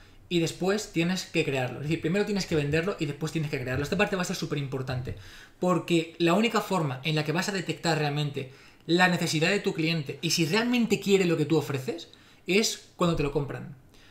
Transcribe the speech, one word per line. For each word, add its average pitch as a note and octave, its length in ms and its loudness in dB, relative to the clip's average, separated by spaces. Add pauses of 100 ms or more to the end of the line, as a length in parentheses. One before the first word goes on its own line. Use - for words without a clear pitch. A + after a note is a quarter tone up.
(300)
y E3+ 100 2
después F#3+ 520 -2
tienes F3 340 0
que D#3+ 200 0
crearlo. B2+ 320 -2
Es C3+ 60 -8
decir, D#3 180 -2
primero F#3+ 240 0
tienes G3+ 200 -2
que E3+ 100 -2
venderlo D#3 440 0
y E3 60 -2
después C#3+ 260 -4
tienes D#3 200 -2
que C3+ 100 -4
crearlo. B2+ 220 -2
Esta F3 140 -2
parte G3+ 180 2
va F3+ 80 0
a - 20 -2
ser F3+ 100 -4
superimportante, C3 800 -6 (440)
porque E3+ 580 2
la E3+ 160 4
única A3 280 4
forma D3+ 420 -2
en D#3 120 0
la D3+ 80 2
que D3+ 80 -2
vas F3 180 0
a - 20 -4
detectar E3 460 0
realmente C#3+ 540 -2 (340)
la F3+ 220 4
necesidad E3 420 2
de G3+ 100 2
tu G3 140 -2
cliente D#3+ 480 -2
y D#3+ 100 0
si E3 140 2
realmente A#3 540 2
quiere F#3+ 260 4
lo E3 120 2
que D3 80 2
tú D#3 120 4
ofreces, C#3+ 520 -4 (380)
es G#3 480 0
cuando E3+ 200 2
te D3 80 0
lo C#3+ 80 0
compran. C3 440 -4 (360)